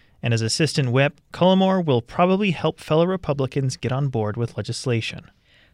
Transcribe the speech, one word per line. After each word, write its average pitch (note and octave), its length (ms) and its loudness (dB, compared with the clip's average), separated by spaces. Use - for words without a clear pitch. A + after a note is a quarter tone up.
And A#2+ 120 0
as A2+ 80 0
assistant C3 500 0
whip, C3+ 300 0
Cullimore F#3+ 500 4
will D3 200 2
probably F#3+ 480 2
help D#3+ 300 -4
fellow D#3+ 260 2
Republicans C#3 720 -2
get A#2+ 140 -6
on C#3 160 -2
board G#2+ 280 -2
with A#2 220 -4
legislation. - 720 -4